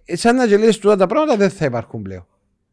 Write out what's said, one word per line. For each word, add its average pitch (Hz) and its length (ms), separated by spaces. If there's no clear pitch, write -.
Ε, 175 100
σαν 233 200
να 254 100
γελίες 214 320
τούτα 208 180
τα 190 120
πράγματα 294 300
δεν 196 120
θα 165 160
υπάρχουν 117 360
πλέον. 95 260